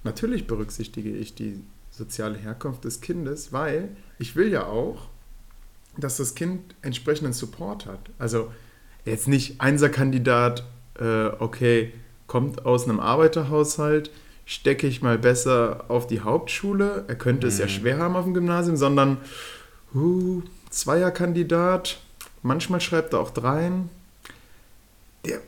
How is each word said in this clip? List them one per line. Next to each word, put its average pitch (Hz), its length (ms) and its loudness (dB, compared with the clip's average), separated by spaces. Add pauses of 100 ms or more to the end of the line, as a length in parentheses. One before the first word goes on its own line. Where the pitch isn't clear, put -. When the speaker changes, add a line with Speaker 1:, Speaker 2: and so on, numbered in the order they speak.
Speaker 1:
"Natürlich 233 420 -4
berücksichtige 107 640 -6
ich 104 240 -8
die 101 280 -10 (280)
soziale 117 480 -8
Herkunft 120 460 -10
des 117 160 -8
Kindes, 151 520 -8
weil 151 360 -2 (300)
ich - 180 -10
will 202 160 4
ja 107 140 0
auch, 117 420 -4 (880)
dass 143 200 -6
das 131 180 -4
Kind 180 480 -6
entsprechenden 147 500 -2
Support 185 540 -8
hat." 95 320 -14
Also 113 320 -2 (540)
jetzt 113 220 -4
nicht 135 340 2
Einserkandidat, 131 1040 4 (360)
äh, 110 260 2 (140)
okay, 117 520 2 (360)
kommt 127 380 -2
aus 123 180 4
einem 110 160 0
Arbeiterhaushalt, 151 1120 2 (340)
stecke - 420 0
ich 123 160 -2
mal 120 160 4
besser 123 720 4
auf 120 180 0
die 113 140 -2
Hauptschule, 196 880 0
er 123 80 -4
könnte 127 320 2
es 101 100 0
ja 101 80 0
Speaker 2:
Mhm. 98 40 0
Speaker 1:
schwer 113 280 0
haben 175 180 0
auf 180 80 0
dem 185 100 0
Gymnasium, 175 420 2
sondern, 139 420 4 (760)
huh, 180 480 2 (280)
Zweierkandidat, 175 1300 2 (440)
manchmal 170 400 0
schreibt 160 320 0
er 92 60 4
auch - 100 -2
Dreien, 170 580 0 (1400)
der - 240 -6